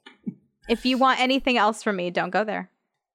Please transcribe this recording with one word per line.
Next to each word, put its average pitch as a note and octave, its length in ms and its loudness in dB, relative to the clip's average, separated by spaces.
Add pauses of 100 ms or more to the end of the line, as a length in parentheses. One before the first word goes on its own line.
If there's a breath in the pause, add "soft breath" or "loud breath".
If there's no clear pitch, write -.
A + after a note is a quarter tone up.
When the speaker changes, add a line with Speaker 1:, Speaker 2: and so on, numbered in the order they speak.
Speaker 1:
<laughs> - 640 -16
Speaker 2:
if A3+ 160 -2
you B3+ 140 0
want B3+ 220 4
anything B3+ 360 2
else A3 260 2
from G#3 140 -2
me, F3+ 140 -4
don't F3 200 -2
go F#3 140 0
there. F#3 260 -8 (440)